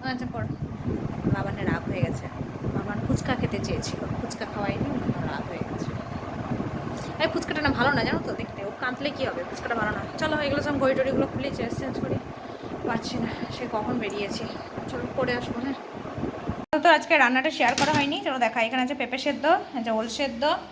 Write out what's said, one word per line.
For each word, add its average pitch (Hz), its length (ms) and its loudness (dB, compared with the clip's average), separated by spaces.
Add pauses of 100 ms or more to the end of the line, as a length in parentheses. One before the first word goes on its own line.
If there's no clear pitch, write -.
(100)
আচ্ছা, 254 240 -2
পর। 220 100 0 (880)
বাবানের 196 360 -2
রাগ 170 200 0
হয়ে 185 160 2
গেছে। - 200 -2 (500)
বাবান 208 300 -2
ফুচকা - 340 2
খেতে 196 260 0
চেয়েছিল, - 340 -2 (180)
ফুচকা 220 340 -6
খাওয়াইনি, 202 380 0 (260)
ওর 151 160 -2
রাগ 143 180 -4
হয়ে - 180 -4
গেছে। - 220 -4 (1300)
এই 330 100 4
ফুচকাটা 330 340 0
না 277 120 6
ভালো 254 180 6
না, 226 120 4
জানো 226 180 2
তো 233 140 -2
দেখতে, 226 280 -8
ও - 20 -4 (120)
কাঁদলে 262 340 -2
কি 262 120 -2
হবে, 247 200 -4
ফুচকাটা - 320 -4
ভালো 214 160 2
না। 202 40 -4 (200)
চলো, 311 140 2 (120)
এগুলো 285 200 2
সব 294 160 2
ঘড়ি 262 160 6
টড়িগুলো 262 340 4
খুলে 269 260 -2
চেঞ্জ, 233 220 -2
চেঞ্জ 262 220 -4
করি, - 140 0 (720)
পারছি 226 360 -2
না, 226 60 -2 (260)
সে 247 80 -4 (120)
কখন 233 260 0
বেরিয়েছি। 202 420 -4 (460)
চলো, 247 140 -4 (120)
পরে 247 220 2
আসবো, - 260 -4
হ্যাঁ। 277 120 -2 (1080)
তো 349 120 10
আজকে 302 160 2 (100)
রান্নাটা 254 360 6
শেয়ার 254 220 6
করা 285 180 6
হয়নি, 285 180 2 (100)
চলো 262 180 2
দেখা। 226 220 2
এখানে 254 200 2
আছে 277 140 -2
পেঁপে 254 260 -2
সেদ্ধ, 262 180 0 (340)
আছে 226 200 0
ওল 220 100 0 (100)
সেদ্ধ 247 240 0 (300)